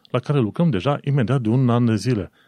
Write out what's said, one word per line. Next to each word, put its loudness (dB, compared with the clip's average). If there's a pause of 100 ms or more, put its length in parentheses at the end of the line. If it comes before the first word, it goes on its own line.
(120)
la -2
care -2
lucrăm 0
deja -2
imediat 0
de -2
un 2
an 2
de 2
zile. -4 (160)